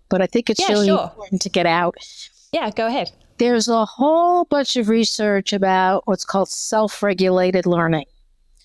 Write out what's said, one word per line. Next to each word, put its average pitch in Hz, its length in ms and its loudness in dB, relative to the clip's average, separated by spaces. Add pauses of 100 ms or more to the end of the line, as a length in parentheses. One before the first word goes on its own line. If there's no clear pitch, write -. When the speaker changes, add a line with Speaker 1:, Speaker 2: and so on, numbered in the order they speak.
Speaker 1:
but 185 140 0
I 185 40 0
think 240 220 -2
it's 220 120 -2
Speaker 2:
Yeah, 254 80 0
Speaker 1:
really 208 180 2
Speaker 2:
sure. 220 160 2
Speaker 1:
important - 400 -8
to 190 60 -6
get 175 180 0
out. 170 300 0 (560)
Speaker 2:
Yeah, 311 180 -4
go 226 160 -4
ahead. 233 240 -4 (280)
Speaker 1:
There's 233 300 2
a 226 160 2
whole 339 600 2
bunch 285 320 -2
of 226 120 -2
research 208 640 0
about 190 540 2
what's - 180 -2
called 190 240 -2
self-regulated 185 1200 0
learning. 165 400 0 (580)